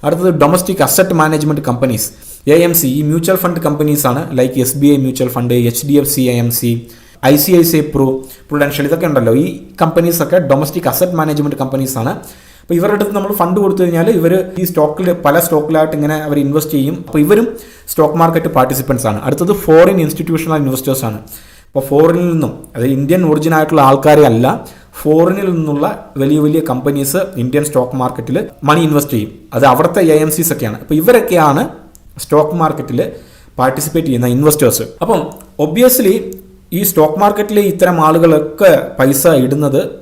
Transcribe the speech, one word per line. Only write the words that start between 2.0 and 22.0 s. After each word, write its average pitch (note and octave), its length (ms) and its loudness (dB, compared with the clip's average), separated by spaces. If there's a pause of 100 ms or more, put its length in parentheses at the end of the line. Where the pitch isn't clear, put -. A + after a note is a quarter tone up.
എ - 20 6 (100)
എം E3+ 140 0
സി. C#3+ 80 -2 (100)
ഈ D3+ 120 -2
മ്യൂച്വൽ E3+ 320 0
ഫണ്ട് E3+ 240 -2
കമ്പനീസ് D3 440 0
ആണ്, C#3 120 -2 (160)
like B2+ 260 0
എസ് B2+ 160 -4
ബി C#3+ 140 4
ഐ C#3+ 100 2
മ്യൂച്വൽ B2+ 320 -2
ഫണ്ട്, B2 180 -2 (160)
എച്ച് A#2 180 -8
ഡി C#3+ 120 0
എഫ് C#3+ 140 -2
സി B2+ 80 0 (100)
എ - 20 0 (100)
എം A#2 140 0
സി, A#2+ 140 -2 (580)
ഐ D3 120 6
സി F#3 180 0
ഐ - 80 6
സി E3 140 0
ഐ - 100 0
പ്രൂ, C3+ 140 2 (420)
Prudential, C#3+ 400 -2
ഇതൊക്കെ E3 220 -2
ഉണ്ടല്ലോ. A#2 220 0 (100)
ഈ F3 40 0 (360)
കമ്പനീസ് E3 420 0
ഒക്കെ F#3+ 140 2 (120)
ഡൊമസ്റ്റിക് D3 400 -2
അസറ്റ് F3+ 300 -2
മാനേജ്മെന്റ് D3 420 -2
കമ്പനീസ് C3 380 -4
ആണ്. C3 120 -2 (500)
അപ്പോൾ - 160 -4
ഇവരുടെ G3 200 0
അടുത്ത് G3+ 200 -2
നമ്മൾ G3 220 -4
ഫണ്ട് F3+ 220 0
കൊടുത്തു F#3+ 220 0
കഴിഞ്ഞാൽ F3 340 2
ഇവർ E3 140 2 (280)
ഈ F#3 100 -2
സ്റ്റോക്കിൽ, D#3 360 0 (180)
പല D3 200 4
സ്റ്റോക്കിലായിട്ട് D#3 540 0
ഇങ്ങനെ D3+ 180 -2 (100)
അവർ D3 180 -2
ഇൻവെസ്റ്റ് D3+ 340 -2
ചെയ്യും. C3+ 280 -2
അപ്പോൾ D#3 180 -2
ഇവരും G#3 220 2 (460)
സ്റ്റോക്ക് D#3 300 0
മാർക്കറ്റ് E3 360 0
പാർട്ടിസിപ്പൻസ് C3 520 -2
ആണ്. G#2 160 -4
അടുത്തത് F3 280 -2 (100)
ഫോറിൻ F3 400 6
ഇൻസ്റ്റിറ്റ്യൂഷണൽ D#3+ 600 -4
ഇൻവെസ്റ്റേഴ്സ് C3 440 -4
ആണ്. G#2+ 100 -8 (500)
അപ്പോൾ C3+ 200 -4
ഫോറിനിൽ E3+ 440 2